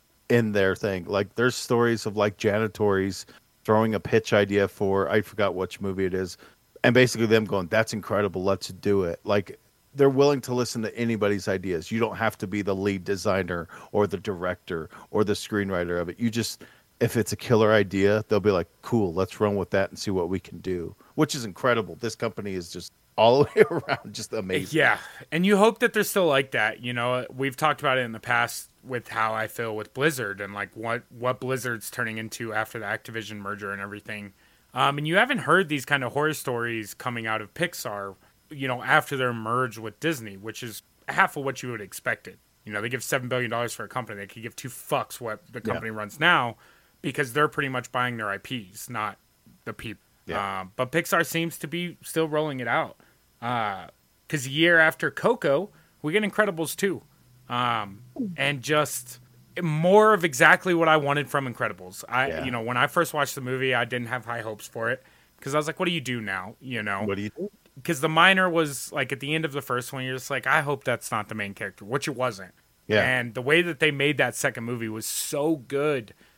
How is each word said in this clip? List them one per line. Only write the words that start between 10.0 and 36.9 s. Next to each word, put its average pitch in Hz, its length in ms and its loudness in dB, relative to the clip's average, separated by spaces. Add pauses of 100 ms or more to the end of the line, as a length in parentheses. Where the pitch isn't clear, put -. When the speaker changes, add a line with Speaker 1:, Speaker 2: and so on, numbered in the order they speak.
Speaker 1:
willing 139 320 4
to 123 120 -6
listen 123 300 -2
to 107 140 -6
anybody's 104 500 0
ideas. 92 440 -2
You 113 80 0
don't 107 160 0
have 107 240 0
to 107 80 -4
be 101 140 -2
the 98 140 0
lead 98 280 0
designer 92 640 -2 (240)
or 104 140 4
the 98 140 -2
director 90 680 -6 (220)
or 107 140 2
the 101 100 2
screenwriter 92 640 -2
of 87 100 -4
it. - 100 -10
You 117 100 0
just, 110 340 -4 (360)
if 117 180 0
it's 110 160 0
a - 20 -4
killer 110 380 4
idea, 101 560 4
they'll 107 100 4
be 101 120 4
like, 87 160 2 (160)
"Cool, 101 300 0
let's 92 280 -2
run 104 140 4
with 95 160 -2
that 98 180 2
and - 80 -16
see - 140 -6
what 90 180 0
we 92 100 -2
can - 200 -14
do," 87 360 -6 (200)
which 151 200 2
is 127 80 -8
incredible. 107 520 0
This 113 200 -6
company 104 380 -6
is 90 180 -6
just - 220 -14 (240)
all 120 260 8
the - 80 4
<laughs> - 40 -18
way 214 140 8
around 139 440 -4
just - 180 -12
amazing. 120 480 -2
Speaker 2:
Yeah, 120 200 4 (320)
and 165 140 0
you 202 120 6
hope 208 220 4
that 233 140 2
they're 208 100 2
still 190 240 2
like 139 240 2
that. 113 300 0
You 123 120 -6
know, 123 320 -2 (100)
we've 131 220 -4
talked 151 240 2
about 135 160 2
it 127 40 2
in 120 120 -4
the 110 60 -10
past 120 500 0 (140)
with 123 260 -8
how 110 240 0
I 110 140 -2
feel 113 280 -6
with 107 180 -10
Blizzard 127 460 0
and, 101 140 -8
like, 101 240 -6
what, 113 320 -4
what 123 320 -4
Blizzard's 123 500 -4
turning 110 260 -4
into 110 360 -8
after 110 260 -2
the 107 60 -8
Activision 110 540 -8
merger 101 340 -8
and 98 80 -8
everything. 104 500 -12 (420)
Um, 139 260 2
and 147 80 -4
you 165 100 2
haven't 240 220 2
heard 160 280 4
these 143 160 -4
kind 143 200 0
of 120 100 -4
horror 151 200 0
stories 117 600 -4